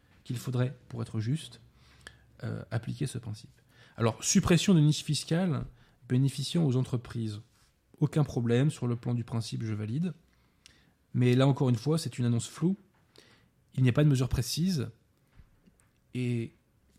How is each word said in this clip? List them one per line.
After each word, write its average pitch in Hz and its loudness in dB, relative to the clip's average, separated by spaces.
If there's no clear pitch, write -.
qu'il 127 -8
faudrait, 127 -4
pour 117 -10
être 110 -6
juste, 123 -6
euh, 110 -10
appliquer 120 -4
ce - -10
principe. 107 -12
Alors, 113 0
suppression 185 4
de 165 8
niche 147 4
fiscale 156 -2
bénéficiant 135 0
aux 127 2
entreprises. 117 -4
Aucun 151 2
problème, 120 2
sur - -4
le 120 0
plan 120 -4
du 117 -2
principe, 117 -6
je 110 -4
valide. 117 -4
Mais 123 4
là, 135 6
encore 135 4
une 123 4
fois, 151 0
c'est 131 -6
une 123 0
annonce 117 0
floue. 185 -2
Il 131 2
n'y 127 6
a 117 2
pas 151 4
de 151 6
mesure 127 2
précise. 147 -2
Et 120 -4